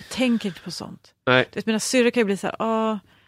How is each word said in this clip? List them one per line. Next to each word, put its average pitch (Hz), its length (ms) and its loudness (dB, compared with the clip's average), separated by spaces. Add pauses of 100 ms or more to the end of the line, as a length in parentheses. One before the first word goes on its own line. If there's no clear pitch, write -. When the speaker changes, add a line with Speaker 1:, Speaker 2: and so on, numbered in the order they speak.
(100)
Speaker 1:
Tänk 240 340 0
inte 196 160 -8
på - 100 -14
sånt. - 440 -14 (120)
Speaker 2:
Nej. 127 260 6
Speaker 1:
Du - 60 -16
vet, 208 80 -6
mina 220 140 0
syrror 240 300 2
kan 240 100 2
ju 226 40 4
bli 196 120 0
så 190 100 -6
här: - 120 -4
"Ah, 220 400 0 (300)